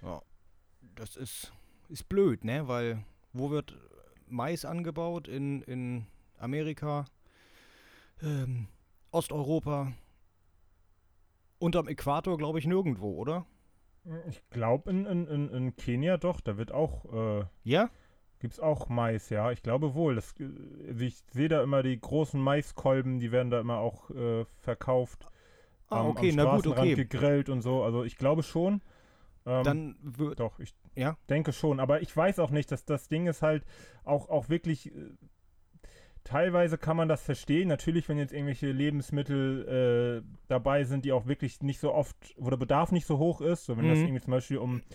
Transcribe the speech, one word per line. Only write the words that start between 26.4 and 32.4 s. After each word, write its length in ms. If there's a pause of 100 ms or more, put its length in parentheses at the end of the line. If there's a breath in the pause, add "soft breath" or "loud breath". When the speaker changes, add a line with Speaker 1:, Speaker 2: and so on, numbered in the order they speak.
Speaker 1:
gut, 160
Speaker 2:
Straßenrand 220
Speaker 1:
okay. 140
Speaker 2:
gegrillt 540
und 120
so. 220
Also 200
ich 120
glaube 280
schon. 380 (680 soft breath)
Ähm, 160
Speaker 1:
Dann 380
wird 380
Speaker 2:
doch, 200
ich 160 (180)
Speaker 1:
Ja? 240 (120)
Speaker 2:
denke 220
schon. 280
Aber 220
ich 140
weiß 220
auch 140